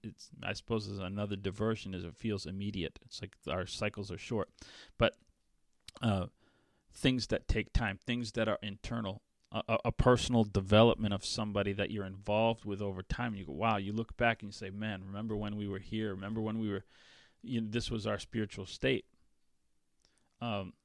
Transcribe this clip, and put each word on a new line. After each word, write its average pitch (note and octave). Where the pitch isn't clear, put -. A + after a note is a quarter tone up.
it's, -
I -
suppose G#2+
is G2+
another G2+
diversion G2+
is F2+
it D#2+
feels G#2
immediate. G2
It's -
like G2+
our F2+
cycles G#2
are F2
short, -
but, -
uh, G2
things B2+
that -
take -
time, G2+
things A#2+
that A2+
are A#2+
internal, G#2+
a, A2
a, A2+
a A2+
personal A#2+
development G#2
of F#2+
somebody G2+
that G2
you're G#2
involved G#2
with G2+
over F#2+
time. B2
And G#2
you F#2+
go, D2+
wow, G#2+
you G2+
look A2
back A#2
and G#2
you G2
say, G2
"Man, G2+
remember G#2
when G#2
we G#2
were G2
here? G#2+
Remember G2
when A2
we A2
were, G2
you A#2+
know, A2
this A2+
was G#2+
our G#2
spiritual G#2
state." -
Um, G#2